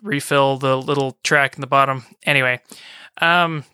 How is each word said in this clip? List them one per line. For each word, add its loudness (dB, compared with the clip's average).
refill 0
the 0
little -2
track 0
in -14
the -10
bottom. 0
Anyway, 0
um, 0